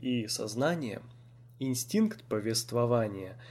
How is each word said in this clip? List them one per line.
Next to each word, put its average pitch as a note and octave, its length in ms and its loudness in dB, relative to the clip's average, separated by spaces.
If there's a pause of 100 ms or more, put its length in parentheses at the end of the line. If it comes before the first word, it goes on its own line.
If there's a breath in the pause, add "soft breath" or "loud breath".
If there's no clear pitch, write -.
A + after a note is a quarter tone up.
и B2 260 0
сознания, A#2+ 760 -2 (560)
инстинкт D#3+ 680 0
повествования A2 1120 0 (120 loud breath)